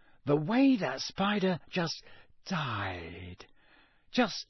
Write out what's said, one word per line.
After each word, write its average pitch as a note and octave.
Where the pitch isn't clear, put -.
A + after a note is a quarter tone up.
the D3
way A#3
that C#3
spider F#3+
just E3
died, F#2
just -